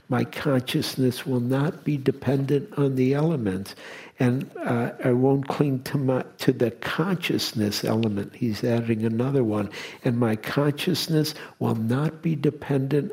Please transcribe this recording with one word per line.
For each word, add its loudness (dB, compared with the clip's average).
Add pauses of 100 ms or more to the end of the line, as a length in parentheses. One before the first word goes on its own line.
My 2
consciousness 0
will 2
not 0
be 0
dependent 0
on 2
the 4
elements. 0 (440)
And, 2 (160)
uh, 0 (100)
I 4
won't 4
cling 0
to -4
my, 0 (160)
to 4
the 2
consciousness -2
element. -2
He's -2
adding 0
another 2
one. 0 (340)
"And 2
my 2
consciousness 0 (240)
will 0
not -2
be 0
dependent 0